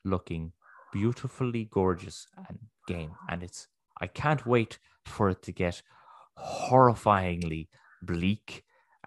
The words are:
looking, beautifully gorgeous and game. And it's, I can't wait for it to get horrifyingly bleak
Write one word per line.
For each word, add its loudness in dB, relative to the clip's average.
looking, -4
beautifully -4
gorgeous -2
and -16
game. -8
And -6
it's, -16
I -8
can't -2
wait 2
for 2
it -4
to -12
get -2
horrifyingly 4
bleak -4